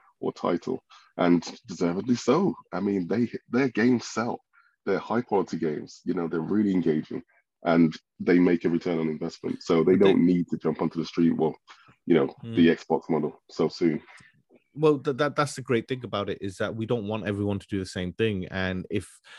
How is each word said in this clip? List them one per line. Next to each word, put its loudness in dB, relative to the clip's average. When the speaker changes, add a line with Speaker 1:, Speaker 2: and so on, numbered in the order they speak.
Speaker 1:
or -4
title." -4
And 4
deservedly -2
so. 2
I -6
mean, -2
they, -2
their 0
games 2
sell. -6
They're 0
high -2
quality -2
games. -6
You -2
know, -4
they're -2
really 0
engaging, -2
and 4
they 4
make 4
a 2
return 0
on -2
investment. -8
So 2
they 6
Speaker 2:
But 4
they 6
Speaker 1:
don't 4
need 2
to -4
jump -2
onto -4
the -2
street. 2
Well, 0
you 6
know, 4
Speaker 2:
Mm. -8
Speaker 1:
the 6
Xbox -2
model -4
so -2
soon. 0
Speaker 2:
Well, 2
th-, -6
that, -2
that's -2
the -12
great -2
thing -8
about -4
it, -8
is -8
that -4
we -6
don't -2
want -4
everyone -2
to -20
do -4
the -4
same -6
thing. -2
And -4
if, -4